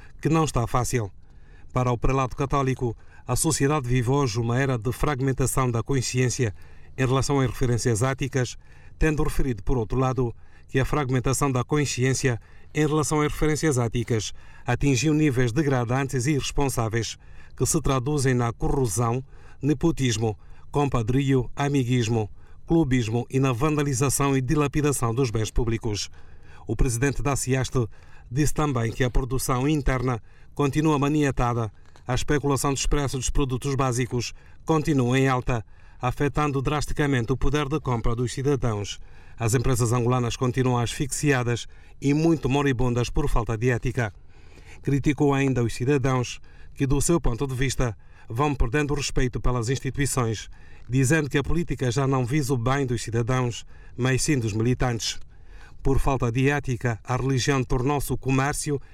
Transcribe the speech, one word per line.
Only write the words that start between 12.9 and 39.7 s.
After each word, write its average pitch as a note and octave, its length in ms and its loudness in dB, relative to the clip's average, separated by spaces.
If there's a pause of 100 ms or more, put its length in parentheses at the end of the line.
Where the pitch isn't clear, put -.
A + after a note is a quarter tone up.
às D3 120 2
referências D3+ 460 0
áticas A#2 560 -2 (320)
atingiu C#3+ 480 2
níveis C3 380 2
degradantes C3 720 0
e D3+ 60 0
irresponsáveis, A#2 840 -2 (380)
que C3 100 0
se - 160 0
traduzem C3+ 520 0
na A#2+ 200 0
corrosão, B2 720 0 (380)
nepotismo, B2+ 760 0 (320)
compadrio, C3 840 0
amiguismo, B2 760 0 (360)
clubismo B2+ 640 2
e C3+ 100 0
na C3+ 120 2
vandalização C#3 840 2
e C3+ 40 2
dilapidação C#3 720 0
dos B2 180 0
bens G#2+ 200 -2
públicos. A2+ 580 0 (560)
O A2+ 100 -4
presidente B2 460 2
da C3+ 140 0
ciaste B2+ 520 0 (440)
disse C#3 220 2
também A#2+ 380 0
que C3+ 120 0
a B2 60 2
produção B2+ 580 0
interna C3 540 0 (320)
continua D3 440 2
maniatada, C3 720 2 (360)
a B2 80 0
especulação C#3 580 2
dos C3 120 -2
preços C3+ 340 0
dos A#2+ 100 -4
produtos C3+ 460 0
básicos B2 580 0 (320)
continua C#3 540 2
em C3+ 80 4
alta, B2+ 380 0 (340)
afetando C#3 640 0
drasticamente C#3 720 0
o B2+ 40 -2
poder D3 300 2
de D3 120 -2
compra A#2+ 360 0
dos A#2+ 160 -2
cidadãos. B2 680 -2 (380)
As A#2 160 0
empresas B2 380 2